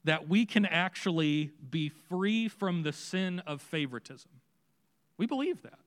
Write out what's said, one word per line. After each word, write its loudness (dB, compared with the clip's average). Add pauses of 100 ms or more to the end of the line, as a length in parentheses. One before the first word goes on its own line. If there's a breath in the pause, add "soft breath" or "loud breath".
that 2
we 4
can 2
actually 2 (200)
be 0
free 0
from -2
the -2
sin -2
of -8
favoritism. -6 (840)
We 0
believe -2
that. -20